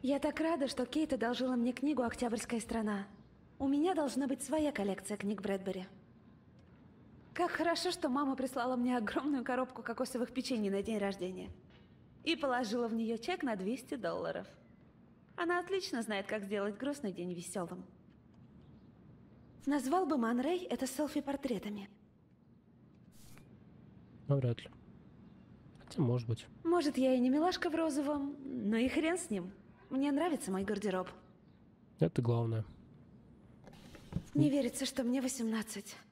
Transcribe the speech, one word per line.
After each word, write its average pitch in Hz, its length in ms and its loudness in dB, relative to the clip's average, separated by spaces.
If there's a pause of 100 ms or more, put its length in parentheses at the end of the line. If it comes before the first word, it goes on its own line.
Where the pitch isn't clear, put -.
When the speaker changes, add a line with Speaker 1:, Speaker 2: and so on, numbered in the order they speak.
Speaker 1:
Я 269 160 2
так 294 200 0
рада, 311 280 2
что 247 180 0
Кейт 302 280 2
одолжила 247 420 2
мне 240 180 4
книгу 269 300 2
"Октябрьская 233 560 -2
страна". 208 480 -2 (500)
У 269 100 0
меня 294 280 4
должна 277 320 2
быть 269 160 -2
своя 302 280 2
коллекция 196 460 -2
книг 202 240 -2
Брэдбери. 190 460 -2 (1500)
Как 349 160 0
хорошо, 339 400 2
что 330 180 -2
мама 269 280 2
прислала 254 400 0
мне 247 200 2
огромную 262 480 0
коробку 254 380 -2
кокосовых 240 500 -2
печений 226 380 0
на 196 140 2
день 214 160 -2
рождения. 185 500 -4 (720)
И 330 120 2
положила 240 520 0
в 220 60 -2
нее 226 240 0
чек 359 240 -2
на 233 140 0
двести 220 400 -4
долларов. 175 520 -4 (880)
Она 349 240 0
отлично 359 420 -2
знает, 202 240 -2
как 208 180 -4
сделать 202 340 -2
грустный 277 340 -4
день 175 220 -6
веселым. 180 500 -6 (1800)
Назвал 285 400 2
бы 294 120 2
Ман 233 220 2
Рэй 349 260 0
это 254 220 -2
селфи-портретами? 254 1000 -2 (2500)
Speaker 2:
Навряд 127 360 2
ли. - 60 -16 (1160)
Хотя, - 160 -2
может 120 260 4
быть. 113 200 -4 (160)
Speaker 1:
Может, 330 340 2
я 262 160 6
и 254 60 6
не 254 100 6
милашка 339 400 2
в 302 60 0
розовом, 285 680 0
но 226 340 0
и 247 100 4
хрен 320 300 2
с - 120 -6
ним. 190 220 -2 (380)
Мне 269 220 2
нравится 294 400 0
мой 190 140 0
гардероб. 196 420 0 (920)
Speaker 2:
Это 85 220 4
главное. 117 440 2 (1700)
Speaker 1:
Не 294 160 8
верится, 262 360 2
что 247 200 -2
мне 247 160 2
восемнадцать. 226 720 -2 (160)